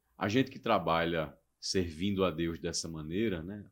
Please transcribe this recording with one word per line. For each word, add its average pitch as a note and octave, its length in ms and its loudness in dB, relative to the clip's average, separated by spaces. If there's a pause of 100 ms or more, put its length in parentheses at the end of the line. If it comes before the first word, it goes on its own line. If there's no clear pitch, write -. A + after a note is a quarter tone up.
(180)
a G2 120 0
gente C3 220 2
que - 80 -14
trabalha E2+ 800 2 (240)
servindo F#2 640 0
a F2+ 60 4
Deus E2 280 -2
dessa E2 300 -6
maneira, E2 540 -2
né? G2+ 300 -10